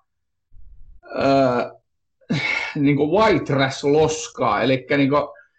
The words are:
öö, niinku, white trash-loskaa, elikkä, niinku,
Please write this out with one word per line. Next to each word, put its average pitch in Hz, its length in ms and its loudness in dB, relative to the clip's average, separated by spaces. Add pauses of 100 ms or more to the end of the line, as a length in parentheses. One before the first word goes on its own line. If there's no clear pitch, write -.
(1040)
öö, 135 640 0 (1040)
niinku, 147 440 2
white 202 260 2
trash-loskaa, 135 1160 0
elikkä, 131 340 0
niinku, 139 200 2 (420)